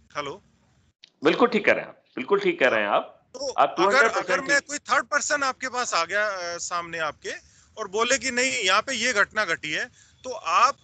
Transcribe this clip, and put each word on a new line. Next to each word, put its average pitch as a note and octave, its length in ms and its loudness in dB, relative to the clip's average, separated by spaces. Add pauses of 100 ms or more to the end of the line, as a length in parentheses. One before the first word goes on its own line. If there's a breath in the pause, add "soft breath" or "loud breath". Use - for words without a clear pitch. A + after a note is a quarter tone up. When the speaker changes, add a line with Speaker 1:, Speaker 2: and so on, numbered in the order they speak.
(160)
Speaker 1:
Hello? D3 260 -8 (840)
Speaker 2:
बिल्कुल F3+ 240 4
ठीक G#3 160 -2
कह - 80 6
रहे E2 80 -2
हैं - 80 -10
आप, - 160 -20 (120)
बिल्कुल E3 240 0
ठीक F3+ 200 0
कह C3 80 6
रहे A#2 120 2
हैं G#2 80 0
आप। - 260 -2 (200)
Speaker 1:
तो C#4 180 -8
Speaker 2:
आप C#3+ 160 4
Speaker 1:
अगर, - 80 -12
Speaker 2:
टू E3 60 0
हंड्रेड A3+ 280 4
परसेंट F#3+ 160 -4
Speaker 1:
अगर F3+ 140 0
मैं C#4 200 0
Speaker 2:
ठीक। - 80 -8
Speaker 1:
कोई C#4+ 100 -8
third C4+ 260 -2
person C#4+ 380 -2
आपके C4 260 -4
पास A#3 260 -4
आ E3+ 100 2
गया, G3+ 220 -2
अ, F3 320 -6
सामने E3+ 400 -6
आपके, D#3+ 320 -6 (480 soft breath)
और G#3+ 100 -8
बोले A#3 300 2
कि B3 120 -6
नहीं, B3+ 220 0
यहाँ G#3 300 2
पे C#4 100 -6
ये A#3+ 200 0
घटना G#3 320 0
घटी D#3 280 -4
है, F#3+ 120 -4 (400 soft breath)
तो B3+ 80 -10
आप G#3+ 520 2